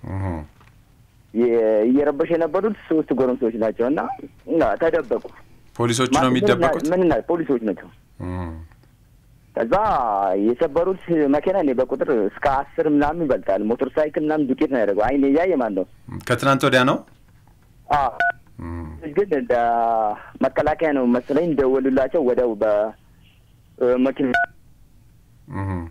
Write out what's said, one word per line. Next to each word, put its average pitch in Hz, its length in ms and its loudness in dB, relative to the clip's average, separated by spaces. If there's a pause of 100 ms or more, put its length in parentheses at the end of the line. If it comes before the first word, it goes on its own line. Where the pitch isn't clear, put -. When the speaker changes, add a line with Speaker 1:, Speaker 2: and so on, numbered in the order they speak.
Speaker 1:
እህ። 95 220 -6 (1080)
Speaker 2:
የ-፣ 117 200 2 (300)
እየረበሸ 143 460 2
የነበሩት 170 540 0
ሶስት 156 300 0
ጎረምሶች 123 420 0
ናቸው 110 300 -2
እና፣ 151 140 0 (460)
እና 160 160 0 (140)
ተደበቁ። 156 480 -2 (520)
Speaker 1:
ፖሊሶቹ 120 360 0
ነው 139 100 2
Speaker 2:
ምን 127 80 2
Speaker 1:
የሚደበቁት? 127 580 2
Speaker 2:
ምን 180 140 0
እና 165 120 2 (120)
ፖሊሶች 147 380 -2
ናቸው። 98 260 -6 (300)
Speaker 1:
እህ። 90 260 -6 (1080)
Speaker 2:
ከዛ 117 200 -2 (680)
የሰበሩት 160 600 0 (260)
መኪና 147 300 2
እኔ 156 140 0
በቁጥር 131 360 -2 (120)
እስከ 104 320 -4
አስር 139 360 -2
ምናምን 147 340 2
ይበልጣል። 104 400 0
ሞተር 117 280 -2
ሳይክል 156 320 -2
ምናምን 151 240 0
ዱቄት 131 240 0
ነው 131 100 0
ያደረገው። 101 240 2
አይኔ 135 220 2
እያየ 165 280 2
ማለት 113 220 -2
ነው። 92 100 -2 (360)
Speaker 1:
ከትናንት 135 420 2
ወዲያ 127 180 4
ነው? 143 140 2 (920)
Speaker 2:
አዎ። 139 220 0 (480)
Speaker 1:
እም። 85 240 -10 (280)
Speaker 2:
ግን 196 220 -2
እንደ 123 220 0 (840)
መከላከያ 151 520 0
ነው 135 160 0
መሰለኝ 135 460 0
ደወሉላቸው 131 680 2
ወዲያው 123 320 2
በ-፣ 107 360 0 (880)
እ፣ 127 200 2
መኪና 131 340 0 (1160)
Speaker 1:
እም። 95 320 -6 (100)